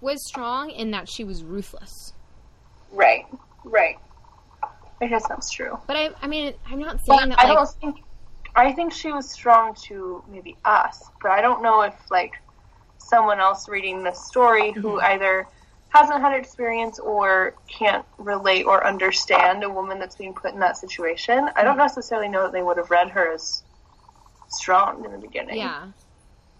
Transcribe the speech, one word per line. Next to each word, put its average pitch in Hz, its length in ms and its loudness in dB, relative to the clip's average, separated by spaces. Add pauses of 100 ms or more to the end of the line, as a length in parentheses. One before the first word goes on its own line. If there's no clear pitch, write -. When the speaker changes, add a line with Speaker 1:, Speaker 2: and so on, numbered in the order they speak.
Speaker 1:
was 277 260 -6
strong 254 420 -6
in 226 200 -8
that 190 180 -6
she - 160 -12
was 185 180 -10
ruthless. 190 720 -14 (800)
Speaker 2:
Right, 190 340 4 (400)
right. 202 320 0 (1040)
I 240 60 -4
guess 226 200 -2
that's - 240 -8
true. 254 360 -8
Speaker 1:
But 285 100 -4
I, 311 140 -2 (100)
I 277 60 -8
mean, 294 260 -6 (140)
I'm 269 140 -8
not 302 260 -6
Speaker 2:
But 277 120 8
Speaker 1:
saying 262 120 2
that, 254 80 4
Speaker 2:
I 254 100 8
Speaker 1:
like 302 80 6
Speaker 2:
don't 285 120 4 (120)
think, 302 160 -8 (580)
I 262 180 6
think 330 200 -4
she - 200 -8
was 277 200 -8
strong 226 420 4 (120)
to 185 420 -12
maybe 202 360 -18
us, - 380 0 (200)
but 202 80 0
I 196 100 2
don't 226 220 0
know 220 200 2
if, 202 120 -4 (160)
like, 180 240 -2 (640)
someone 214 420 2
else 190 280 0
reading 190 340 -6
this 180 240 -8
story 226 460 4
who 208 260 -4
Speaker 1:
Mm-hmm. - 80 0
Speaker 2:
either 190 420 0 (400)
hasn't 294 320 6
had 277 140 2
experience 233 640 -6
or 190 560 0 (140)
can't - 360 0 (140)
relate 196 460 0
or 190 220 4
understand 196 800 2
a 202 60 -4
woman 190 280 -6
that's 185 180 -12
being 190 180 -14
put - 180 -8
in 196 80 -12
that 180 160 0
situation, 185 800 -2
I - 60 4
don't 247 100 4
Speaker 1:
Mm-hmm. 269 60 0
Speaker 2:
necessarily 240 500 -2
know 196 140 -2
that 180 100 -4
they 185 100 -4
would 175 140 0
have 175 140 -6
read 175 200 4
her 180 220 -2
as - 300 -10 (840)
strong 185 580 0
in - 60 -14
the 202 60 -14
beginning. - 380 -12
Speaker 1:
Yeah. 175 300 -8 (720)